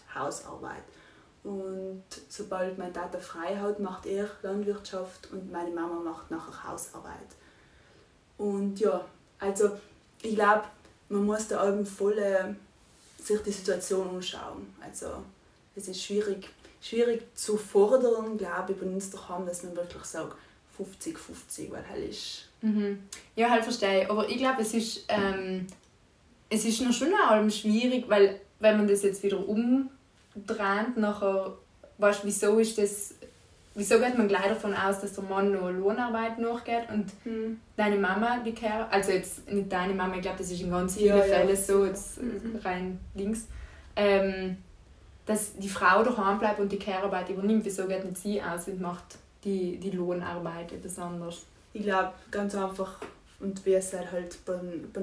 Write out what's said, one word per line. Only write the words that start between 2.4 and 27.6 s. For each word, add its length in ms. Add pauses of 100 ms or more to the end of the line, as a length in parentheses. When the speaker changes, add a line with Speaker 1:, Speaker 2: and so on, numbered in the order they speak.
Speaker 1:
mein 140
Tata 260
frei 380
hat, 240
macht 260
er 200 (160)
Landwirtschaft 920
und 200
meine 180
Mama 300
macht 300
nachher 400
Hausarbeit. 580 (1080)
Und 420
ja, 240 (340)
also 320 (520)
ich 120
glaub, 300 (440)
man 160
muss 240
da 200
eben 180
voll, 320
äh, 360 (680)
sich 200
die 100
Situation 640
anschauen. 680
Also 260 (680)
es 120
ist 140
schwierig, 460 (320)
schwierig 420 (120)
zu 220
fordern, 840
glaub 320
ich, 60
bei 100
uns 240
daheim, 360
dass 160
man 140
wirklich 280
sagt, 320 (400)
fünfzig 420
fünfzig, 520
weil 180
halt 220
ist 380 (140)
Speaker 2:
Mhm. 360 (380)
Ja, 140
halt 140
verstehe 400
ich. 60
Aber 160
ich 120
glaub, 200
es 140
ist, 360
ähm, 580 (840)
es 160
ist 160
noch 140
schon 180
auch 200
allem 180
schwierig, 580